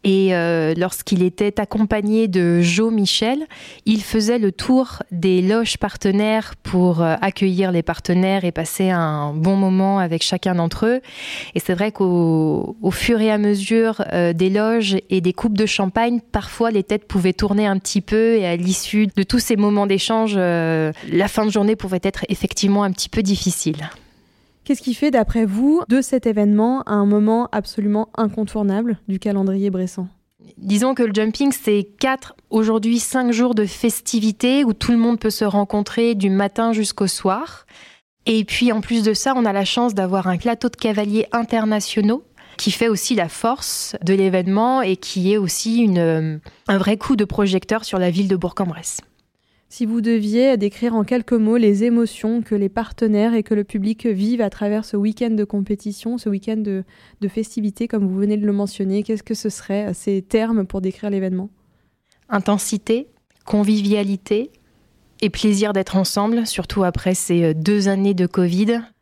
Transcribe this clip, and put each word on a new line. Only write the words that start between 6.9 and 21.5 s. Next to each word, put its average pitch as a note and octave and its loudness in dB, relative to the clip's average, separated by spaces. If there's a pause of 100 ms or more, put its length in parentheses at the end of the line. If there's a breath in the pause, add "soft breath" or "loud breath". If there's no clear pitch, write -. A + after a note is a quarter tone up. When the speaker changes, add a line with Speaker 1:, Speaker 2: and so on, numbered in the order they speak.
Speaker 1:
euh, D#3+ 2
accueillir F#3+ 0
les E3+ 0
partenaires F#3 0
et F3 0
passer E3+ -2
un D3+ -2
bon F3 2
moment F#3+ 2
avec E3 -2
chacun F#3 -2
d'entre E3+ 0
eux. B3 2 (540 loud breath)
Et - -2
c'est F#3 -2
vrai G#3 -2
qu'au, E3+ 0
au G3+ 0
fur A3+ 0
et A3 2
à G#3+ 2
mesure, G#3 0 (120)
euh, F3 2
des F3+ 2
loges G#3 0 (140)
et F#3 2
des F3+ 0
coupes G#3+ -2
de G#3+ 2
champagne, A3+ 0 (120)
parfois A3+ -2
les G3+ 2
têtes G#3 -4
pouvaient F#3 0
tourner G#3 0
un G3 2
petit F#3+ -2
peu A3+ 2
et G3 2
à F3 0
l'issue F#3+ 0
de G3 2
tous A#3+ 0
ces A3+ 0
moments G#3 2
d'échange, G#3+ 0
euh, E3 0 (200)
la F#3+ 2
fin G#3+ 0
de G#3+ 2